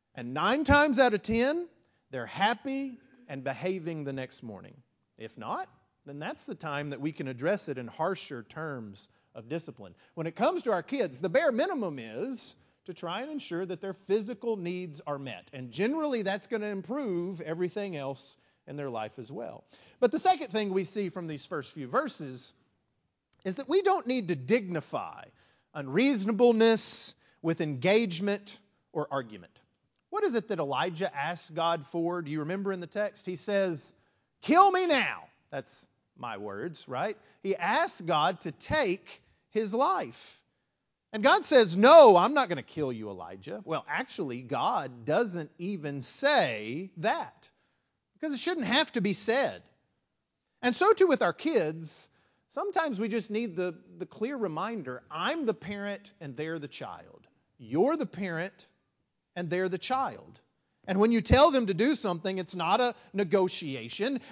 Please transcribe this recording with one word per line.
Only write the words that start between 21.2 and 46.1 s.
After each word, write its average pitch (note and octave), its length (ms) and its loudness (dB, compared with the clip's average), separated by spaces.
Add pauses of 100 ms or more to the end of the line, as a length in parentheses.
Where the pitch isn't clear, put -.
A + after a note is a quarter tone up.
these D3+ 180 -8
first D3 280 -8
few C3+ 160 -10
verses D3+ 640 -4 (880)
is F#3+ 120 -4
that C#4 120 -8
we F#4+ 140 4
don't F#4 240 4
need A#3+ 220 0
to F3 80 0
dignify C#3+ 880 -2 (500)
unreasonableness A3 1400 2 (260)
with E3 180 0
engagement F#3+ 960 0 (360)
or D3+ 180 -4
argument. A2 480 -8 (520)
What G#4 120 -2
is C#4 140 0
it G3 120 -2
that F3+ 120 -4
Elijah D#3 520 -2
asks D#3 380 -6
God E3 360 -2
for? E3+ 360 -4
Do C#3+ 80 -10
you D#3 100 -4
remember F#3+ 320 -4
in F#3 60 -6
the F3 80 -10
text? G3+ 400 -6
He F#3 80 -6
says, F#3+ 600 -2 (480)
"Kill F#4 280 8
me F#4 160 2
now." E3+ 380 0 (260)
That's - 380 -10 (280)
my A#2 200 -8
words, G#2 500 -8
right? D#3+ 300 -4 (260)
He G3 140 -2
asks A3+ 440 -2
God D#3+ 420 0
to D#3+ 100 -6
take - 680 -2 (300)
his G#3+ 220 -2
life. C4 720 -2 (680)
And G#3+ 100 -4
God E4 220 6
says, G#3+ 320 8
"No, B3 400 12
I'm A3 180 6
not C4 140 2
gonna C#3+ 140 -4
kill C#3 300 -4
you, A2 160 -8
Elijah." F#2+ 560 -12
Well, D#3 240 -2
actually, D3 540 -4
God C3 600 -2
doesn't E3+ 540 0
even D3+ 440 -6
say D#3 920 0